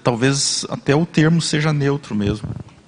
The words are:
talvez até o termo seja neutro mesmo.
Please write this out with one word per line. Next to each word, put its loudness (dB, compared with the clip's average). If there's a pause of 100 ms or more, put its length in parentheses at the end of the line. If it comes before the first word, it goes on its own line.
talvez 0
até 0
o 2
termo 2
seja 0
neutro -2
mesmo. -2 (400)